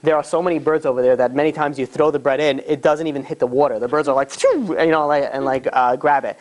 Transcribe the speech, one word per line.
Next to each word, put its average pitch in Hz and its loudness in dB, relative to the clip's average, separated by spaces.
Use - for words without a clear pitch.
there 156 2
are 147 0
so 165 -2
many 175 0
birds 151 0
over 127 0
there 127 4
that 123 0
many 147 2
times 147 -4
you 131 -4
throw 147 0
the 147 -2
bread 135 0
in, 143 0
it 151 -2
doesn't 156 2
even 143 -4
hit 156 -10
the - -2
water. 127 0
The 117 -4
birds 143 0
are 139 2
like, 135 0
Phew, 339 0
you 165 2
know, 160 2
like, 147 0
and, 135 -6
like, 135 -2
uh, 127 2
grab 143 0
it. 107 -6